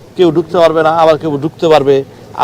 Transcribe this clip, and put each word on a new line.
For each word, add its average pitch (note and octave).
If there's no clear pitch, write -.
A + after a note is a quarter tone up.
কেউ F3
ঢুকতে F3
পারবে D#3+
না, D#3
আবার D#3+
কেউ D#3
ঢুকতে D#3+
পারবে, C#3